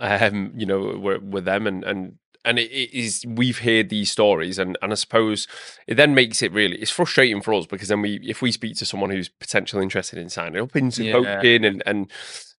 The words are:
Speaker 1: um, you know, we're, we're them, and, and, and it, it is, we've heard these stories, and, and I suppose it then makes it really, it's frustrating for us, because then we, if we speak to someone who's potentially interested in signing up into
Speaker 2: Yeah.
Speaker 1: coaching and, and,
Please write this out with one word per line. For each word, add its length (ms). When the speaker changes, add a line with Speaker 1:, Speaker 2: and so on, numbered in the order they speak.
Speaker 1:
um, 560
you 100
know, 320
we're, 220
we're 200
them, 260
and, 180
and, 340
and 140
it, 120
it 280
is, 300
we've 320
heard 300
these 200
stories, 480
and, 240
and 100
I 20
suppose 520
it 100
then 180
makes 280
it 100
really, 260
it's 120
frustrating 520
for 120
us, 120
because 220
then 140
we, 200
if 200
we 100
speak 260
to 80
someone 240
who's 180
potentially 540
interested 360
in 120
signing 320
up 140
into 280
Speaker 2:
Yeah. 80
Speaker 1:
coaching 520
and, 220
and, 240